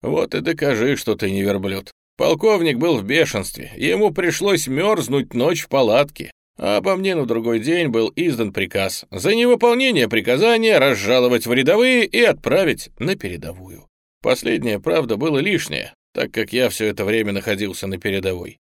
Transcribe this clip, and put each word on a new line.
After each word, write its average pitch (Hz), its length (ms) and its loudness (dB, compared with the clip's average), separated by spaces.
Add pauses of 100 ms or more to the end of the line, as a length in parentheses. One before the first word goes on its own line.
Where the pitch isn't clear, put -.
Вот 156 340 -2
и - 60 -2
докажи, 139 560 0
что 107 180 -2
ты 98 160 -4
не 98 100 -2
верблюд. 98 520 -4 (240)
Полковник 165 600 2
был 160 180 2
в 98 80 -4
бешенстве, 131 720 -2
ему 185 340 0
пришлось 175 560 -2
мёрзнуть 139 680 -2
ночь 147 280 0
в - 80 -14
палатке. 131 640 0 (240)
А 104 220 0
обо 190 180 0
мне 190 200 -2
на 143 100 0
другой 113 340 0
день 160 280 0
был 113 280 0
издан 117 380 -2
приказ 98 560 -4
за 120 240 -2
невыполнение 240 760 4
приказания 175 680 2
разжаловать 123 720 2
в 113 40 0
рядовые 208 540 4
и - 160 2
отправить 170 800 0
на 170 160 -2
передовую. 90 720 -12 (340)
Последнее, 117 580 0
правда, 135 380 0
было 143 220 0
лишнее, 143 560 -4 (180)
так - 180 -4
как 110 220 -4
я 123 160 2
всё 107 160 -4
это 104 200 -2
время 107 260 0
находился 98 560 -6
на 95 100 -6
передовой. 95 640 -6 (140)